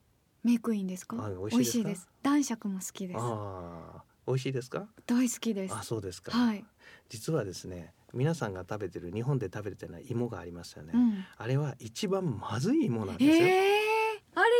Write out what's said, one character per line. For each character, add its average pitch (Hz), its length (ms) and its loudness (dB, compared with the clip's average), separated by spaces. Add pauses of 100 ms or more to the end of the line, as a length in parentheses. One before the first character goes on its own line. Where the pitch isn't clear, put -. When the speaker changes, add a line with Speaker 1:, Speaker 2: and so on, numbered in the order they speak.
(440)
Speaker 1:
メ 240 120 4
ー 233 40 0
ク 233 140 -2
イ 208 80 -2
ン 190 60 -2
で 185 100 -6
す - 80 -16
か？ - 120 -10
Speaker 2:
は 214 120 -6
い、 190 60 -4
美 - 20 -6
味 202 140 -4
し 226 40 2
い - 0 -
で - 0 -
す - 0 -
か？ - 20 -
Speaker 1:
美 - 20 6
味 240 120 4
し 240 100 2
い - 20 -2
で 202 120 -2
す。 - 140 -14 (140)
男 285 200 6
爵 226 260 -4
も 190 100 -4
好 185 60 -8
き - 220 -8
で 180 60 -8
す。 113 60 -4
Speaker 2:
あ 92 840 -6 (220)
ー、 - 20 -4
美 123 60 2
味 131 60 2
し 131 80 -4
い 139 40 0
で 131 120 -2
す - 80 -16
か？ 208 160 -4 (180)
Speaker 1:
大 247 240 4
好 - 100 -6
き 226 140 0
で 196 140 -4
す。 185 80 -6
Speaker 2:
あ、 107 80 -8
そ 117 140 -4
う 104 40 -2
で 95 100 -6
す - 100 -14
か。 - 100 -12
Speaker 1:
は 233 240 4
い。 196 100 -10 (440)
Speaker 2:
実 120 240 -4
は 139 100 2
で 92 100 -6
す - 120 -12
ね、 87 280 -10 (200)
皆 139 200 2
さ 131 140 -2
ん 98 60 -4
が 92 140 -8
食 107 140 -6
べ 95 80 -4
て 85 100 -10
る、 85 120 -8
日 104 100 -2
本 135 160 0
で 110 80 -2
食 104 200 -8
べ 92 100 -8
て - 100 -12
る - 80 -12
よ 85 60 -14
う - 20 -14
な - 80 -14
芋 117 180 -2
が 104 120 -10
あ 85 60 -12
り 87 60 -10
ま 85 120 -12
す - 80 -16
よ 82 100 -16
ね。 78 140 -16
Speaker 1:
う - 20 4
ん。 226 260 4 (140)
Speaker 2:
あ 107 80 -10
れ 131 120 0
は 147 200 -2
一 - 300 -6
番 180 320 -2
ま 107 200 -4
ず 185 140 2
い 320 120 4
芋 117 200 0
な 190 80 -6
ん - 40 -6
で 277 140 6
す 330 80 8
よ。 349 80 8
Speaker 1:
え - 40 6
ー、 427 880 2
あ 370 40 6
れ 453 60 8 (100)